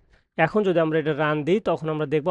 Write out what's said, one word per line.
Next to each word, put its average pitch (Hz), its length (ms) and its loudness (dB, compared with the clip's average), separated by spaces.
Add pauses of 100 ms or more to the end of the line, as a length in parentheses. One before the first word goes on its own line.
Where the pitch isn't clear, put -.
(380)
এখন 165 300 2
যদি 175 180 2
আমরা 156 160 0
এটা 147 120 -2 (100)
রান 151 140 0 (100)
দিই, 190 120 2 (100)
তখন 160 240 -2
আমরা 151 200 -2
দেখব 151 180 0